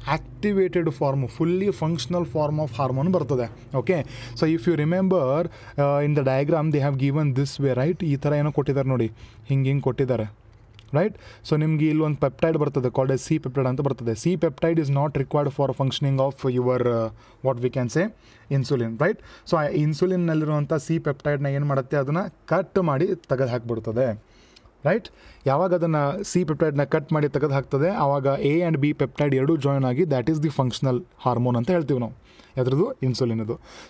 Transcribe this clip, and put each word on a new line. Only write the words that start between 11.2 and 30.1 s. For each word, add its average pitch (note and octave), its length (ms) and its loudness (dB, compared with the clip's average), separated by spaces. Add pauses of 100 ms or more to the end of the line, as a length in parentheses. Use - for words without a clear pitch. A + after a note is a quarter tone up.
So D3+ 100 2
ನಿಮ್ಗೆ D#3 280 2
ಇಲ್ಲೊಂದು D3+ 280 0
ಪೆಪ್ಟೈಡ್ D#3+ 420 0
ಬರ್ತದೆ, C#3 300 0
called C3+ 240 0
as C3 200 -2
C D#3 100 0
peptide C3 260 -2
ಅಂತ C3 120 -2
ಬರ್ತದೆ. B2+ 300 -2
C D#3+ 300 -2
peptide E3 440 0
is C#3 100 0
not C#3+ 180 0
required C#3+ 440 0
for C3+ 200 0
functioning C3+ 540 0
of C3 280 -2
your, B2+ 240 2
uh, A2+ 320 0 (320)
what B2 180 0
we B2+ 140 -2
can A#2+ 200 -2
say, G#3 160 0 (380)
insulin, A#2+ 460 0
right? F#3+ 200 0 (320)
So F3 60 2
ಆ D#3 80 2
ಇನ್ಸುಲಿನ್ನಲ್ಲಿರುವಂಥ D#3 1080 0
C E3 260 0
peptide-ನ D3 480 -2
ಏನ್ C#3 180 -2
ಮಾಡುತ್ತೆ? C#3 320 -2
ಅದನ್ನ C#3+ 200 0 (300)
ಕಟ್ F3+ 320 0
ಮಾಡಿ D#3+ 280 2
ತೆಗೆದು C#3 420 -2
ಹಾಕ್ಬಿಡ್ತದೆ, A#2 720 -2 (640)
ರೈಟ್? F#3 240 0 (380)
ಯಾವಾಗ E3 280 2
ಅದನ್ನ E3 220 2 (380)
C F3+ 80 2
peptide-ನ D3 420 0
ಕಟ್ D3+ 280 0
ಮಾಡಿ D3+ 160 2
ತೆಗೆದು C#3 260 0
ಹಾಕ್ತದೆ, C#3 360 0
ಆವಾಗ C#3+ 360 0 (160)
A D3 260 2
and D#3 120 0
B D3 180 0
peptide C#3+ 380 0
ಎರಡೂ C#3+ 200 2
ಜಾಯಿನ್ C#3 280 0
ಆಗಿ B2+ 180 2
that C#3 220 0